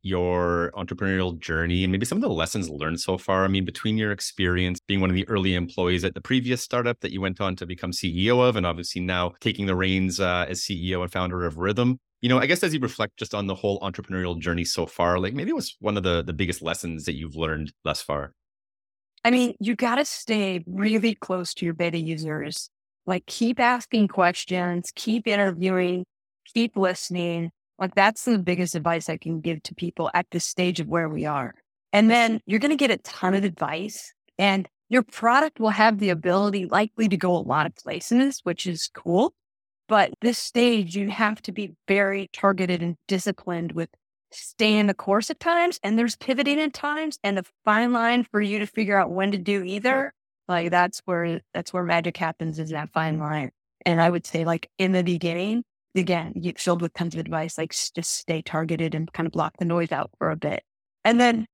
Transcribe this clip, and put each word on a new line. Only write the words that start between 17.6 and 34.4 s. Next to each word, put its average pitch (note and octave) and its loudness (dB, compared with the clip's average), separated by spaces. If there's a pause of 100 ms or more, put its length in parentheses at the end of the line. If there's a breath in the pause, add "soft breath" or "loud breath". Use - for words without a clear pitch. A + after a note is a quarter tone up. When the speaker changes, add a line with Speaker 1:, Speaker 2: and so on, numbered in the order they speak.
Speaker 1:
thus D2+ -4
far? C#2+ -6 (920)
Speaker 2:
I A#3+ 4
mean, B3 2
you A3 0
gotta B3+ 0
stay G3 -2
really G#3 0
close F3+ -6
to - -6
your E3+ 0
beta E3+ -2
users. D#3 -6 (380)
Like, F#3 -2
keep A#3 0
asking A#3+ 2
questions, F3+ 0
keep A3 -4
interviewing, F3+ 0 (500)
keep A3+ 0
listening. F3 -2 (280)
Like, F#3+ -2
that's G#3 4
the A#3 2
biggest F3 0
advice E3 -2
I D#3+ -4
can D#3+ -6
give D#3+ -4
to - -14
people E3+ -4
at F3+ 0
this E3+ -4
stage F3+ -2
of D3+ -6
where D#3+ -2
we D3+ -4
are. C#3 -4 (380)
And A3 6
then A3+ 4
you're G3+ 0
gonna D4 2
get C4 4
a G3 0
ton - -2
of G3 2
advice, E3 -6 (240)
and G3 2 (220)